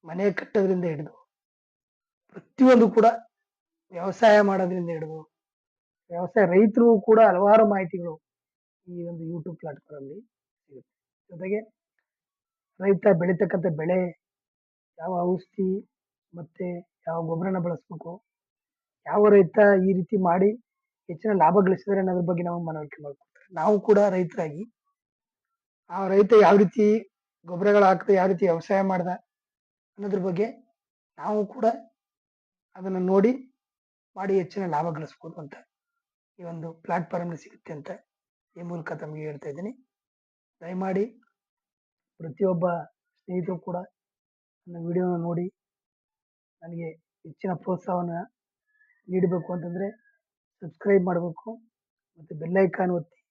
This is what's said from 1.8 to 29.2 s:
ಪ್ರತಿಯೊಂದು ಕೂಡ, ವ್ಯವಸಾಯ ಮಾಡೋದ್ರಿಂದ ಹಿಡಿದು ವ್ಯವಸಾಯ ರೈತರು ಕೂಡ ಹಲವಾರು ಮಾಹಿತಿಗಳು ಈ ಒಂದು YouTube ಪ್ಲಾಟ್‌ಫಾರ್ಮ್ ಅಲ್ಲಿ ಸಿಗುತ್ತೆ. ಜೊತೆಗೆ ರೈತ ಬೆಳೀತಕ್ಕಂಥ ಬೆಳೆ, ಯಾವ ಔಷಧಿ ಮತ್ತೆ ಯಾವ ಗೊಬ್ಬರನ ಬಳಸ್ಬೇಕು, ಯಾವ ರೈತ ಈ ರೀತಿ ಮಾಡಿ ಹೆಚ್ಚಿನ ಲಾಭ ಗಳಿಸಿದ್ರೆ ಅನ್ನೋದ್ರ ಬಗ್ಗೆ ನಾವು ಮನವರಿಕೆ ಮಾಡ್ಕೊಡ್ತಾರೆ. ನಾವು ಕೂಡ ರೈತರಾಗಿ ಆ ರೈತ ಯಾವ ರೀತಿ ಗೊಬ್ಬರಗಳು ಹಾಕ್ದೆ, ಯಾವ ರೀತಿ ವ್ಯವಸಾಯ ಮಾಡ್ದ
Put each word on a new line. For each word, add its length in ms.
ಪ್ರತಿಯೊಂದು 600
ಕೂಡ, 160
ವ್ಯವಸಾಯ 500
ಮಾಡೋದ್ರಿಂದ 480
ಹಿಡಿದು 440
ವ್ಯವಸಾಯ 380
ರೈತರು 540
ಕೂಡ 200
ಹಲವಾರು 500
ಮಾಹಿತಿಗಳು 500
ಈ 180
ಒಂದು 180
YouTube 340
ಪ್ಲಾಟ್‌ಫಾರ್ಮ್ 500
ಅಲ್ಲಿ 120
ಸಿಗುತ್ತೆ. 300
ಜೊತೆಗೆ 300
ರೈತ 380
ಬೆಳೀತಕ್ಕಂಥ 460
ಬೆಳೆ, 340
ಯಾವ 220
ಔಷಧಿ 600
ಮತ್ತೆ 460
ಯಾವ 140
ಗೊಬ್ಬರನ 360
ಬಳಸ್ಬೇಕು, 640
ಯಾವ 220
ರೈತ 300
ಈ 80
ರೀತಿ 300
ಮಾಡಿ 340
ಹೆಚ್ಚಿನ 240
ಲಾಭ 220
ಗಳಿಸಿದ್ರೆ 320
ಅನ್ನೋದ್ರ 280
ಬಗ್ಗೆ 160
ನಾವು 220
ಮನವರಿಕೆ 380
ಮಾಡ್ಕೊಡ್ತಾರೆ. 520
ನಾವು 260
ಕೂಡ 180
ರೈತರಾಗಿ 640
ಆ 180
ರೈತ 240
ಯಾವ 140
ರೀತಿ 520
ಗೊಬ್ಬರಗಳು 380
ಹಾಕ್ದೆ, 300
ಯಾವ 120
ರೀತಿ 180
ವ್ಯವಸಾಯ 380
ಮಾಡ್ದ 240